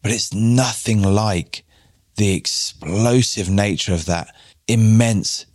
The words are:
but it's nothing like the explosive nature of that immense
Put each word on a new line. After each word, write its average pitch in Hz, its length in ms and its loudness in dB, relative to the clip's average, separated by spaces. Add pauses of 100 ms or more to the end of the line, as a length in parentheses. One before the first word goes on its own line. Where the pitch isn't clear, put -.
but 107 120 -2
it's - 200 -6
nothing 117 680 0
like 98 640 0 (500)
the 98 200 0
explosive 107 1120 -2
nature 98 440 0
of 82 120 -2
that 85 280 -4 (360)
immense 113 840 2